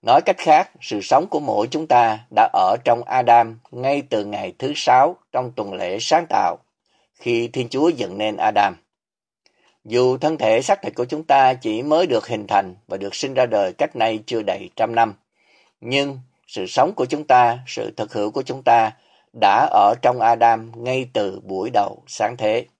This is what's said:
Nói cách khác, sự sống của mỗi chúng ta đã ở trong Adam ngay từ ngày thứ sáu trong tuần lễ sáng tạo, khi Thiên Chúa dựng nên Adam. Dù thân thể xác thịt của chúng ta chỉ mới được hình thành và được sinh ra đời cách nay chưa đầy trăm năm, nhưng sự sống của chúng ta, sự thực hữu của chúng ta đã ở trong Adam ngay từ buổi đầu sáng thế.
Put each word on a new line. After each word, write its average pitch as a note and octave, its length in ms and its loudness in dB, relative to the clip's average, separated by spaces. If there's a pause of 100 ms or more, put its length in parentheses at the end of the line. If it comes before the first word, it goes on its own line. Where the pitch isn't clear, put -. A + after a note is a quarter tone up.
Nói B2 220 4
cách F#3 140 0
khác, E3 320 4 (100)
sự G#2 220 -8
sống C#3+ 280 2
của D3+ 100 -2
mỗi A2 260 -2
chúng D#3 200 -6
ta A#2 320 2 (160)
đã A2 180 4
ở F#2+ 320 2
trong A#2+ 200 0
Adam A#2 540 2 (120)
ngay C3+ 400 -4
từ G#2+ 140 -2
ngày G2+ 340 -8
thứ C3+ 180 -6
sáu C3+ 400 2 (160)
trong B2+ 200 -6
tuần G2+ 220 -8
lễ F2+ 260 -6
sáng E3 280 0
tạo, F#2 300 -2 (560)
khi A#2 340 -4
Thiên B2 200 -8
Chúa C#3 200 0
dựng G2+ 300 -4
nên G#2+ 180 -4
Adam. G2+ 400 0 (1080)
Dù B2+ 320 2
thân D3+ 220 -2
thể A2+ 240 2
xác G3 200 0
thịt - 120 -10
của B2+ 100 -4
chúng D3+ 200 -8
ta C3+ 300 4
chỉ A2+ 280 -6
mới D#3 240 2
được A#2+ 220 -2
hình A2 180 -6
thành F#2+ 280 0 (120)
và F#2+ 100 -10
được G2 180 -10
sinh C3+ 200 -8
ra B2+ 120 2
đời G2+ 260 0
cách D3+ 240 -4
nay A2+ 300 -2
chưa A2+ 160 -4
đầy G2 340 -6
trăm A2+ 180 -2
năm, A2+ 200 0 (680)
nhưng C3+ 380 -4 (280)
sự F#2+ 200 -8
sống D3 300 0
của B2+ 100 -2
chúng D3 180 -6
ta, B2 420 4
sự A2 300 -10
thực A2 160 -8
hữu G#2+ 180 -2
của C3+ 120 -6
chúng C3 200 -10
ta A#2 280 4 (500)
đã A2 300 4
ở G#2+ 320 4
trong B2 180 0
Adam A#2 560 2
ngay B2+ 360 -4
từ G2 280 -4
buổi F#2+ 320 -6
đầu G#2 340 -2
sáng A2+ 300 -6
thế. A2+ 300 -4 (140)